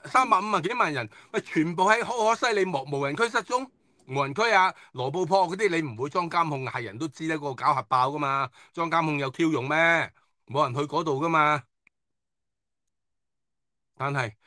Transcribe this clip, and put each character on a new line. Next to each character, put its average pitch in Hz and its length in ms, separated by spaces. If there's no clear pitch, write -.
三 254 220
百 202 100
五 208 160
十 180 60
幾 185 140
萬 196 180
人， 120 160
喂， 214 80
全 165 340
部 185 80
喺 214 180
可 190 60
可 226 280
西 233 220
里 190 60
無-， 180 140
無 139 160
人 143 120
區 226 60
失 233 160
蹤？ 254 280
無 135 180
人 139 100
區 208 180
啊， 185 220
羅 131 180
布 180 140
泊 185 240
嗰 180 60
啲 208 140
你 165 200
唔 110 80
會 131 120
裝 170 200
監 170 180
控， 139 180
係 123 180
人 104 140
都 151 100
知 160 200
咧， 160 100
嗰 147 40
個 139 140
搞 143 180
核 131 100
爆 127 260
㗎 147 100
嘛， 139 300
裝 170 180
監 165 140
控 156 140
有 139 140
Q 165 200
用 131 160
咩？ 151 80
冇 139 180
人 123 100
去 143 60
嗰 151 220
度 143 180
㗎 165 60
嘛。 151 360
但 139 180
係 123 200